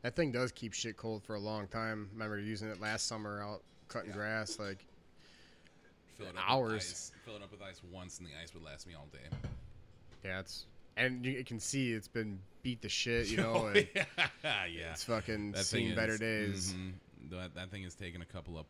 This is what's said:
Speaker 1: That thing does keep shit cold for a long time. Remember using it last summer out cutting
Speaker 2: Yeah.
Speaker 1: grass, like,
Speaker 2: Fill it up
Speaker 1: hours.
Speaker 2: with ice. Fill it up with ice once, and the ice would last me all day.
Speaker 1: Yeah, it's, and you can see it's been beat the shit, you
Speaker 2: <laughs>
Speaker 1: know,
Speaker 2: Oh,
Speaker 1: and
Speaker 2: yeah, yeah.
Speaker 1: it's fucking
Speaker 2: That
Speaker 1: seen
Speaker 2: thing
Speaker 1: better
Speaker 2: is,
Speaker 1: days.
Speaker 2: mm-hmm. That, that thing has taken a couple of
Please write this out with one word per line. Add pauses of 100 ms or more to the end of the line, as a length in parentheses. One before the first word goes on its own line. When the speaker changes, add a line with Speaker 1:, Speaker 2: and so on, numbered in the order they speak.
Speaker 1:
That
thing
does
keep
shit
cold
for
a
long
time.
Remember
using
it
last
summer
out (260)
cutting
Speaker 2:
Yeah.
Speaker 1:
grass,
like, (1300)
Speaker 2:
Fill
it
up
Speaker 1:
hours.
Speaker 2:
with
ice. (140)
Fill
it
up
with
ice (100)
once,
and
the (100)
ice
would
last
me
all
day. (760)
Speaker 1:
Yeah,
it's, (320)
and
you
can
see
it's
been (240)
beat
the
shit,
you
Speaker 2:
<laughs>
Speaker 1:
know,
Speaker 2:
Oh,
Speaker 1:
and
Speaker 2:
yeah, (380)
yeah.
Speaker 1:
it's
fucking
Speaker 2:
That
Speaker 1:
seen
Speaker 2:
thing
Speaker 1:
better
Speaker 2:
is,
Speaker 1:
days.
Speaker 2:
mm-hmm.
That,
that
thing
has
taken
a
couple
of